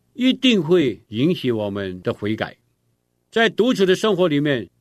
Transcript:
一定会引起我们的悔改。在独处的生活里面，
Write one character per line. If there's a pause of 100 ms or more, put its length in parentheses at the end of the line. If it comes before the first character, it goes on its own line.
(140)
一
定
会
引
起
我
们
的
悔
改。 (760)
在
独
处
的
生
活
里
面， (120)